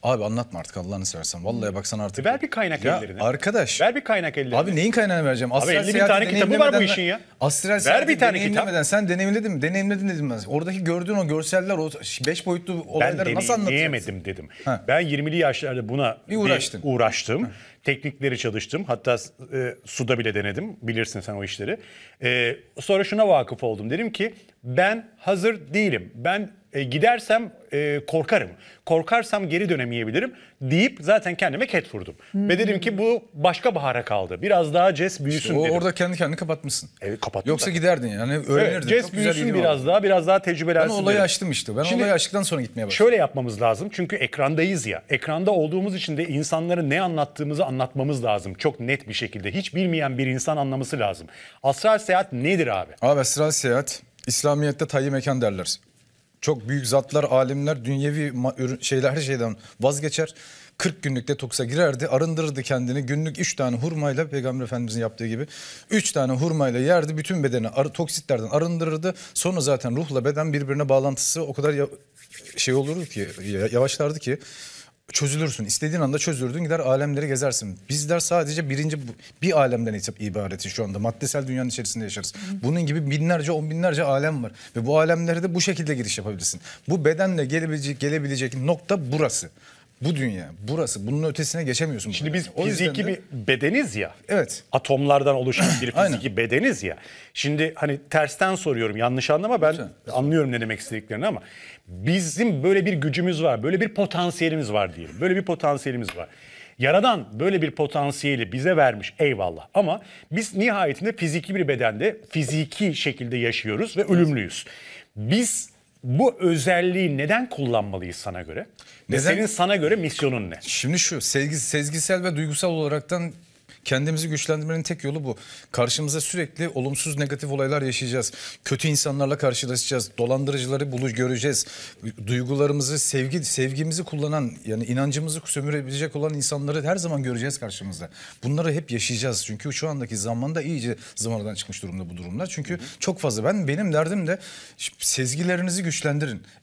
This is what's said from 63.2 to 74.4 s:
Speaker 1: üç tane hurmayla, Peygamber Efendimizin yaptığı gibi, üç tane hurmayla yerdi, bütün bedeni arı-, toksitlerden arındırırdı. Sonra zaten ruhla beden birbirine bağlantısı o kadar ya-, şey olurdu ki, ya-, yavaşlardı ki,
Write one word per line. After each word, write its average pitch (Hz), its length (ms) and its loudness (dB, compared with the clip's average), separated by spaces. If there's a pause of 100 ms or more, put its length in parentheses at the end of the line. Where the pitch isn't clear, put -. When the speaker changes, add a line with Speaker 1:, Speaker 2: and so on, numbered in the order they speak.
Speaker 1:
üç - 180 -2
tane 123 200 0
hurmayla, 147 520 0
Peygamber 131 360 -4
Efendimizin 117 360 -4
yaptığı 113 260 -4
gibi, 113 200 -4 (440)
üç 214 220 2
tane 131 200 2
hurmayla 135 480 2
yerdi, 156 360 4
bütün 156 280 -2
bedeni 120 240 0
arı-, 139 240 0
toksitlerden 127 580 -2
arındırırdı. 165 640 0 (200)
Sonra 185 260 0
zaten 131 360 2
ruhla 139 280 -2
beden 151 280 0
birbirine 143 360 0
bağlantısı 135 540 2
o 143 100 -4
kadar 147 220 2
ya-, 139 120 0 (720)
şey 127 180 0
olurdu 151 300 0
ki, 98 240 -6 (160)
ya-, 101 280 -2
yavaşlardı 147 460 2
ki, 135 200 -4 (720)